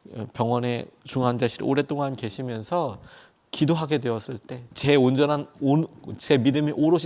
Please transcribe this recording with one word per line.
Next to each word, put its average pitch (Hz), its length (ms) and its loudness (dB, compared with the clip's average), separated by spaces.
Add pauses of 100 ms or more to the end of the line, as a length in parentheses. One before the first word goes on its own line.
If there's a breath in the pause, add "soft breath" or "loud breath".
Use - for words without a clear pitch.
(320)
병원의 120 540 -2 (180)
중환자실에 123 640 -2
오랫동안 139 480 -2
계시면서 123 840 -6 (500 loud breath)
기도하게 151 480 0
되었을 120 400 -6
때, 123 260 -16 (100)
제 143 220 4
온전한 143 500 4 (140)
온-, 143 260 4 (320)
제 - 180 2
믿음이 139 360 2
오롯이 160 340 2